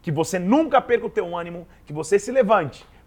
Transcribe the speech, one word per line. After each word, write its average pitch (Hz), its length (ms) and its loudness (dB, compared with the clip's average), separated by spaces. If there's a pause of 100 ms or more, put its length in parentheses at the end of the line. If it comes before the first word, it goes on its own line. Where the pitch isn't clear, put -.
que 165 120 -6
você 160 260 -2
nunca 262 420 2
perca 240 260 -2
o - 40 -6
teu 175 260 -4
ânimo, 170 300 -10 (180)
que - 80 -14
você 156 260 0
se 202 120 -4
levante, 208 560 2 (200)